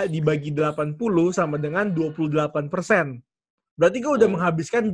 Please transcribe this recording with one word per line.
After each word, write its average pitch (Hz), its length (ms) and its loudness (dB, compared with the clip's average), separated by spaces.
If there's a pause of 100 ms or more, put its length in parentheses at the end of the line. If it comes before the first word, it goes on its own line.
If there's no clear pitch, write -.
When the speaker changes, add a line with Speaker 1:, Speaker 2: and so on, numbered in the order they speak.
Speaker 1:
dibagi 156 400 -2
delapan 151 480 -2
puluh 180 400 2
sama 151 220 0
dengan 165 320 -2
dua 160 240 -2
puluh 156 180 -2
delapan 151 400 -2
persen. 170 480 0 (560)
Berarti 175 240 4
gue 285 140 0
udah 220 160 6
Speaker 2:
Hmm. 190 80 0
Speaker 1:
menghabiskan 170 460 0 (100)